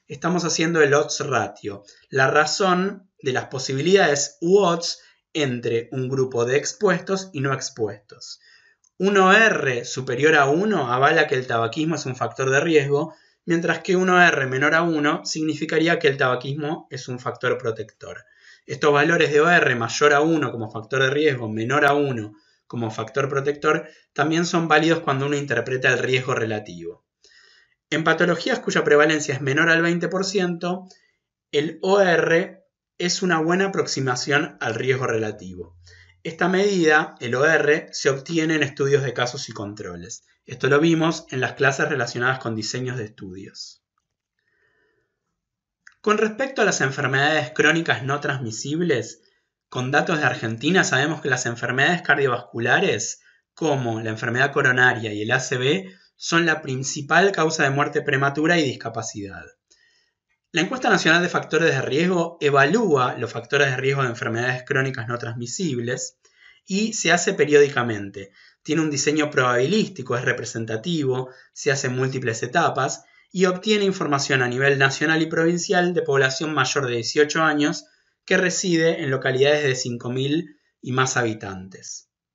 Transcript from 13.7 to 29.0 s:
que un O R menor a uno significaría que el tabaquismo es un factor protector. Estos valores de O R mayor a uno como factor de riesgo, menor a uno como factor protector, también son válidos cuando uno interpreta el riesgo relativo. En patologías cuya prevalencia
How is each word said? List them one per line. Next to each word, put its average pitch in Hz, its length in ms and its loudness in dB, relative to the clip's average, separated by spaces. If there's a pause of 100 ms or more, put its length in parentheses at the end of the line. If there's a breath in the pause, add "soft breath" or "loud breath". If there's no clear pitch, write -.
que 185 160 0
un 185 140 2
O 180 120 6
R 151 240 4
menor 139 300 2
a 165 80 4
uno 160 420 0
significaría 160 760 0
que 156 80 2
el 139 100 2
tabaquismo 143 720 -2
es - 180 -12
un 123 120 -8
factor 123 380 -2
protector. - 640 -10 (420 soft breath)
Estos 147 280 0
valores 151 400 4
de 147 80 6
O 165 80 4
R 147 260 4
mayor 120 380 2
a 143 80 4
uno 151 300 0
como 113 200 -8
factor 131 300 -4
de 131 80 2
riesgo, 135 400 0
menor 120 360 0
a 143 80 4
uno 123 400 -2 (340 soft breath)
como 117 240 -6
factor 135 360 -4
protector, 147 600 -2 (260 loud breath)
también 160 320 0
son 170 220 0
válidos 160 340 4
cuando 135 240 -2
uno 143 100 0
interpreta 131 560 0
el 120 80 2
riesgo 127 340 0
relativo. 104 720 -6 (840 soft breath)
En 156 140 -2
patologías 175 560 0
cuya 185 240 -2
prevalencia 147 520 4